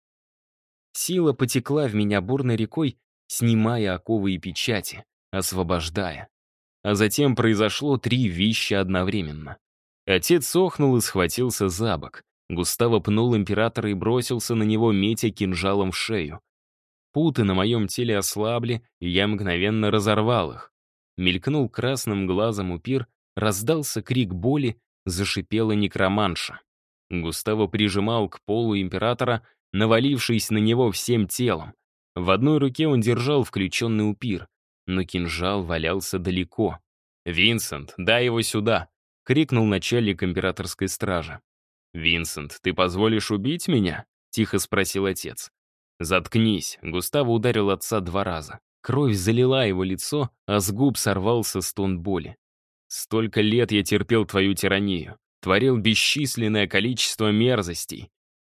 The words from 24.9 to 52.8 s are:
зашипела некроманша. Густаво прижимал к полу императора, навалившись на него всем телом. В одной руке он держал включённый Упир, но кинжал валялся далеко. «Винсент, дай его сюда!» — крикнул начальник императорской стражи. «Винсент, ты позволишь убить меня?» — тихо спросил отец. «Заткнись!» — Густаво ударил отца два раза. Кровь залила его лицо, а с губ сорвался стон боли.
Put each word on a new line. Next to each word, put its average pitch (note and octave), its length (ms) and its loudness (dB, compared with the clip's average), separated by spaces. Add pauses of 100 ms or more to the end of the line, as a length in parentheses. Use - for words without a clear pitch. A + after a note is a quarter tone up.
зашипела G2+ 680 -2
некроманша. G2+ 880 0 (500)
Густаво F#2 560 -2
прижимал G#2 600 0
к - 160 -20
полу A2 320 0
императора, A2+ 720 -2 (260)
навалившись A2+ 800 2
на G#2+ 80 2
него A2+ 340 4
всем A2 360 0
телом. F#2+ 460 -2 (400)
В F2+ 160 0
одной C3 280 4
руке C#3 300 0
он C3 120 4
держал A#2+ 440 2
включённый G#2+ 640 0
Упир, G2+ 380 -6 (380)
но F#2 180 0
кинжал F2+ 580 -2
валялся E2+ 560 -2
далеко. F2+ 600 -2 (460)
«Винсент, F2 720 -2
дай A2+ 300 2
его A#2 160 0
сюда!» — G#2 460 -2 (360)
крикнул C3 400 2
начальник G2+ 580 0
императорской F#2 680 -2
стражи. E2 520 -4 (520)
«Винсент, D#2+ 720 -2
ты F#2 100 -2
позволишь F#2+ 580 0
убить A#2+ 380 -4
меня?» — G2+ 380 0 (240)
тихо G#2 280 0
спросил G2 480 -2
отец. - 440 -6 (480)
«Заткнись!» — F#2 840 0
Густаво G#2 480 0
ударил A2 400 2
отца G2+ 300 -2
два F#2 240 -2
раза. D#2+ 360 -8 (200)
Кровь B2+ 340 0
залила A#2+ 520 2
его F#2+ 180 0
лицо, B2+ 460 -4 (160)
а G#2 140 2
с G2 120 -2
губ B2+ 240 2
сорвался G#2 640 0
стон F#2+ 400 -2
боли. F2 360 -4 (520)